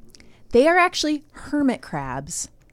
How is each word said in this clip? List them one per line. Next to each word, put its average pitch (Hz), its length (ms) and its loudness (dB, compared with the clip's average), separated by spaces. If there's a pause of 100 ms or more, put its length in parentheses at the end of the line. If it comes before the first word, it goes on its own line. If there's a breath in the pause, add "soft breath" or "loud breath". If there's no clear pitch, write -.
(500 soft breath)
they 262 180 6
are 349 100 4
actually 302 540 0
hermit 285 500 -2
crabs 139 640 -8 (240)